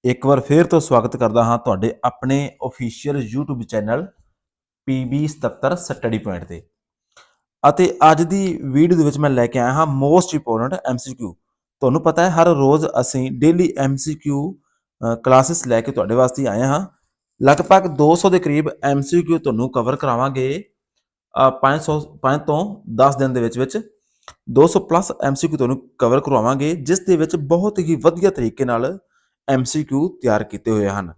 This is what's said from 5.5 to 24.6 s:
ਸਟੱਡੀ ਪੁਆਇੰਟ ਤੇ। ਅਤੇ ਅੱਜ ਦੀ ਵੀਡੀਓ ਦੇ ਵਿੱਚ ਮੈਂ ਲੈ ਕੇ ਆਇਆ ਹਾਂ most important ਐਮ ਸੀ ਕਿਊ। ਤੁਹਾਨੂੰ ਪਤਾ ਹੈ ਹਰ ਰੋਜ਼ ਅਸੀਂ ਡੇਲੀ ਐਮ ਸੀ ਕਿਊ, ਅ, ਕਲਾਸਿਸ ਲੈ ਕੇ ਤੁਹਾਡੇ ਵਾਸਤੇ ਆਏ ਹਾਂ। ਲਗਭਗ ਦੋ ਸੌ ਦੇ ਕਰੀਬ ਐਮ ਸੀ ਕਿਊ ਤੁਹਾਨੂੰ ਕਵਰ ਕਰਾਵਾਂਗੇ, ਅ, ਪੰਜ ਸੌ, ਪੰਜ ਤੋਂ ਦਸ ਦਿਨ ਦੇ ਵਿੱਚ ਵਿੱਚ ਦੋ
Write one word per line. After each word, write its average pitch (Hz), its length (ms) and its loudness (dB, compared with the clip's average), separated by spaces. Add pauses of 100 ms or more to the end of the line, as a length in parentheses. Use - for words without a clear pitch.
ਸਟੱਡੀ 120 420 -6
ਪੁਆਇੰਟ 90 280 -8
ਤੇ। 85 220 -18 (1000)
ਅਤੇ 175 280 0 (140)
ਅੱਜ 160 120 2
ਦੀ 190 400 -2
ਵੀਡੀਓ 156 340 4
ਦੇ 160 60 4
ਵਿੱਚ 143 140 0
ਮੈਂ 147 120 0
ਲੈ 123 180 2
ਕੇ 127 120 -4
ਆਇਆ 123 140 0
ਹਾਂ 156 120 2
most 151 540 2
important 117 380 -4 (120)
ਐਮ 123 80 -2
ਸੀ 127 180 -12
ਕਿਊ। 95 180 -12 (460)
ਤੁਹਾਨੂੰ 135 240 2
ਪਤਾ 165 200 2
ਹੈ 185 60 2
ਹਰ 165 180 4
ਰੋਜ਼ 151 380 4 (160)
ਅਸੀਂ 131 300 -4
ਡੇਲੀ 160 460 2
ਐਮ 135 180 0
ਸੀ 151 200 -6
ਕਿਊ, 147 380 -6
ਅ, - 600 -8
ਕਲਾਸਿਸ 131 520 2
ਲੈ 117 140 2
ਕੇ 139 100 -6
ਤੁਹਾਡੇ 113 240 -2
ਵਾਸਤੇ 127 320 0
ਆਏ 107 140 -2
ਹਾਂ। 147 260 -2 (560)
ਲਗਭਗ 175 440 4
ਦੋ 151 280 4
ਸੌ 190 140 2
ਦੇ 180 100 4
ਕਰੀਬ 151 300 -2 (140)
ਐਮ 139 180 0
ਸੀ 175 200 0
ਕਿਊ 165 160 -2
ਤੁਹਾਨੂੰ 127 340 -2
ਕਵਰ 127 240 0
ਕਰਾਵਾਂਗੇ, 131 680 -4 (840)
ਅ, - 20 6
ਪੰਜ 139 320 0
ਸੌ, 151 180 -4
ਪੰਜ 147 480 -4
ਤੋਂ 165 360 -4 (120)
ਦਸ 135 200 4
ਦਿਨ 131 180 0
ਦੇ 127 80 0
ਵਿੱਚ 113 180 -2
ਵਿੱਚ 135 300 -4 (600)
ਦੋ 139 180 6